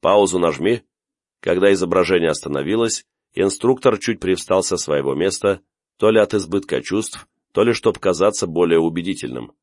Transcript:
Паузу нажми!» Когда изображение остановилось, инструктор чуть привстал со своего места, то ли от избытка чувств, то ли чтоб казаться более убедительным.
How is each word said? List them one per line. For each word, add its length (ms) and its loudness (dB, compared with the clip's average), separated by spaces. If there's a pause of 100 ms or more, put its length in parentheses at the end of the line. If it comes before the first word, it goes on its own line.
Паузу 380 4
нажми!» 440 0 (580)
Когда 320 4
изображение 580 2
остановилось, 720 -4 (300)
инструктор 640 0
чуть 220 -6
привстал 420 -2
со 140 -4
своего 380 -2
места, 460 -2 (380)
то 120 2
ли 80 4
от 160 2
избытка 480 -2
чувств, 460 -6 (240)
то 100 0
ли 100 2
чтоб 260 0
казаться 480 0
более 340 2
убедительным. 720 -6 (100)